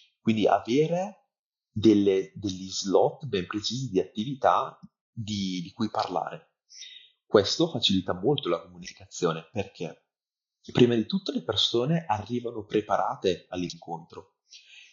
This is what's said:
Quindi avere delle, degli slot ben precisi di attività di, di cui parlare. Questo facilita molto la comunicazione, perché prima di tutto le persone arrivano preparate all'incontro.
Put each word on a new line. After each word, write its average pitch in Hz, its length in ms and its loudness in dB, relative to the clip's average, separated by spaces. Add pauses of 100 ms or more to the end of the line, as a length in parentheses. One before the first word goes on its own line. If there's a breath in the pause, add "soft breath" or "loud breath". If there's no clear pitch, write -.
(200 loud breath)
Quindi 110 260 0
avere 160 840 0 (380)
delle, 101 640 4
degli 95 340 -6
slot 98 580 0
ben 98 200 -4
precisi 113 440 -6
di 92 100 2
attività - 760 0 (340)
di, 98 500 -4
di 95 100 -14
cui 107 180 -4
parlare. 95 640 -6 (680 loud breath)
Questo 113 440 4
facilita 95 460 0
molto 98 340 0
la 85 140 -2
comunicazione, 90 920 -6
perché 92 580 -8 (640)
prima 120 220 6
di 110 120 0
tutto - 260 -6
le - 100 -4
persone 123 640 0
arrivano 117 580 -4
preparate 101 840 -2
all'incontro. 85 880 -10 (580 loud breath)